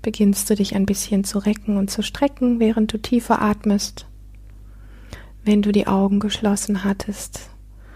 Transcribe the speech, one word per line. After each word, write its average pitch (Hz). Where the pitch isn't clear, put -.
beginnst 208
du 208
dich 202
ein 196
bisschen 196
zu 202
recken 202
und 196
zu -
strecken, 247
während 220
du 220
tiefer 233
atmest. 208
Wenn 208
du 202
die 202
Augen 196
geschlossen 202
hattest, -